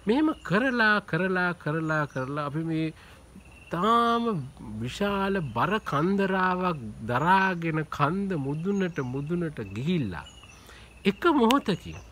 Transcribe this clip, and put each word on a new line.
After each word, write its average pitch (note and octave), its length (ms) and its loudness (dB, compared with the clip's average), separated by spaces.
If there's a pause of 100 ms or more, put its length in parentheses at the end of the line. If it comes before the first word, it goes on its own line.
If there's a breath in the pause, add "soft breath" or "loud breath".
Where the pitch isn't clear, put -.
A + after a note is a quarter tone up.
මෙහෙම C#4+ 280 2 (120)
කරලා, A3 600 2
කරලා, F3+ 520 0
කරලා, D#3 540 -2
කරලා C#3+ 380 -6
අපි D3+ 180 -4
මේ D#3+ 300 -2 (720 loud breath)
තාම A#3 560 2 (540)
විශාල G3 580 -2 (180)
බර C#3 260 2
කන්දරාවක් F#3 1000 0 (240)
දරාගෙන E3 840 2
කන්ද F#3 520 -2
මුදුනට, E3+ 600 -2
මුදුනට D3 600 -4 (140)
ගිහිල්ලා A2+ 520 -2 (760 loud breath)
එක - 220 0 (100)
මොහොතකින් A3+ 680 4 (120)